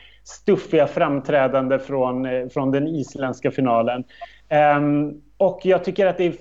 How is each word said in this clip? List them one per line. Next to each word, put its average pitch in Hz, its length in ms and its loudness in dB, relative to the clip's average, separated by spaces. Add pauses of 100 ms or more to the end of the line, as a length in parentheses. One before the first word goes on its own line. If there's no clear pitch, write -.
(240)
stuffiga - 600 0
framträdande 135 920 0
från, 131 480 -4
eh, 127 220 -4
från 135 220 -2
den 143 180 0
isländska 135 640 -6
finalen. 123 540 0 (440)
Ehm, 147 720 2 (160)
och 180 260 0
jag 180 220 2
tycker 196 220 0
att 180 120 0
det 185 60 0
är 170 160 0